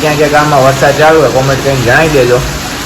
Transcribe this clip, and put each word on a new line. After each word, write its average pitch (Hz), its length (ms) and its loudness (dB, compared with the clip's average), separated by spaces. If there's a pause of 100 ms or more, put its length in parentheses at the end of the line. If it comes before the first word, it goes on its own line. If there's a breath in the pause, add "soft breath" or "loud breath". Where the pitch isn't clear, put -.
ક્યાં 151 180 -2
ક્યાં 147 160 0
ગામમાં 147 320 2
વરસાદ 135 360 0
ચાલુ 156 200 4
હોય 123 140 0
કોમેન્ટ 135 260 -2
કરીને 135 220 -2
જણાવી 151 320 0
દેજો, 123 220 2 (480)